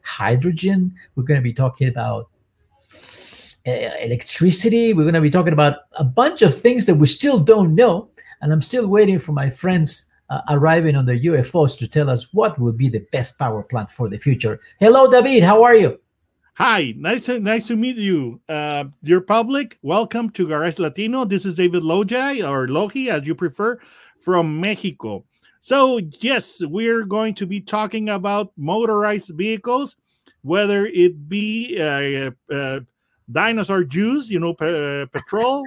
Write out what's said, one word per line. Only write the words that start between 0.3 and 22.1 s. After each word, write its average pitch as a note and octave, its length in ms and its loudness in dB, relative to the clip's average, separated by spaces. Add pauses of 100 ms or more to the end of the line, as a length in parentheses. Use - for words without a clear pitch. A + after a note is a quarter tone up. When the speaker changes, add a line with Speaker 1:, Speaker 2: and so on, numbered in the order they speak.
Speaker 1:
We're C3 80 -2
gonna C#3+ 160 2
be A#2+ 140 -2
talking C3 340 0
about, A#2 400 -4 (1400)
uh, B2 60 -2 (300)
electricity. F#3 880 2
We're D#3+ 140 2
gonna E3 160 2
be D3+ 100 4
talking E3 220 2
about D3 240 4 (160)
a - 100 -4
bunch B3 380 2
of F3+ 120 8
things B3 340 2
that F#3 80 6
we D3 120 6
still C4+ 320 2
don't F3 360 4
know. G#3+ 340 4 (320)
And D3 100 -2
I'm D#3 100 2
still A#3+ 260 -2
waiting G3 320 4
for D3+ 120 -6
my C#3 180 -2
friends, F3 580 -2 (220)
uh, C#3 200 -6
arriving D#3 480 4
on C3 80 0
the B2 140 0
U D#3 180 2
F B2+ 180 -2
Os D3+ 220 2
to A#2 100 -8
tell D3 220 0
us B2 240 -4
what G#3+ 260 0
will A#2+ 140 0
be B2+ 160 0
the G#2+ 240 -6
best B2+ 260 -6
power A2 240 -4
plant A2 260 -6
for A#2 200 -6
the G2+ 100 -8
future. A2+ 400 -2 (220)
Hello, C4 280 8
David. B3 340 6
How G#3+ 200 6
are A#3+ 120 8
you? F#3+ 220 4 (600)
Speaker 2:
Hi. F3+ 380 0
Nice F#3 300 -4
to, B3 120 -2
nice A3 300 -2
to A#3 80 -2
meet A#3+ 220 -4
you. D#3+ 500 -2
Uh, D3 380 -6 (180)
dear E3 160 4
public, A3+ 640 -2
welcome A3 480 -2
to F3+ 180 -4
Garage D#3 320 -4
Latino. A3 460 -4
This F#3+ 180 -4
is F#3 140 -6
David F3 260 0
Lojai, G#3 680 -2